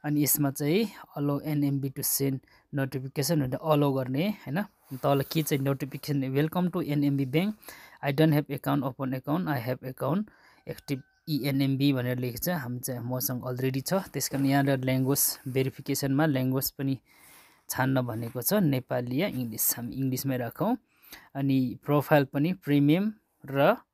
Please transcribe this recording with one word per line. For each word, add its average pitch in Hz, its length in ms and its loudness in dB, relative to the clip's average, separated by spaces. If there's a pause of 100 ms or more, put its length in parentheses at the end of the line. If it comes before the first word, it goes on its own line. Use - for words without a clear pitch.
अनि 147 180 2
यसमा 143 280 2
चाहिँ 160 380 0 (300)
allow 143 240 0
एनएमबी 143 480 0
to 139 80 -12
send 135 400 -2 (360)
notification 135 580 -2
भनेर 139 180 2
allow 143 460 2
गर्ने, 135 320 -2
होइन? 196 360 -6 (380)
तल 139 300 2
के 160 100 2
चाहिँ 143 220 0
नोटिफिकेसन, 139 720 -2
"Welcome 165 420 0
to 170 60 0
एनएमबी 143 440 2
bank, 175 280 0 (500)
I 143 80 0
don't 151 280 6
have 151 200 -6
account, 143 240 0
open 131 360 -4
account, 165 280 -2
I 127 180 -2
have 127 280 -6
account, 151 300 -2 (440)
active - 320 -6 (280)
इएनएमबी" 139 640 2
भनेर 127 260 0
लेखेको 123 260 -6
छ। 170 40 0
हामी 127 320 -4
चाहिँ, 123 200 -8
मसँग 127 440 -4
अलरेडी 131 360 -2
छ, - 140 -4
त्यस 185 340 -4
कारण 139 180 0
यहाँनिर 139 320 4
ल्याङ्ग्वेज 131 600 2 (100)
भेरिफिकेसनमा 135 800 0
ल्याङ्ग्वेज 131 440 0
पनि 135 280 -2 (680)
छान्न 131 340 0
भनेको 117 400 -6
छ, 185 120 0
नेपाली 131 680 0
या 208 60 0
इङ्ग्लिस। 117 480 -4
हामी 123 200 -8
इङ्ग्लिसमै 131 400 -2
राखौँ। 151 400 -2 (580)
अनि 135 500 0
प्रोफाइल 147 400 4
पनि 147 280 0
प्रिमियम 151 600 2 (340)
र 139 300 4 (180)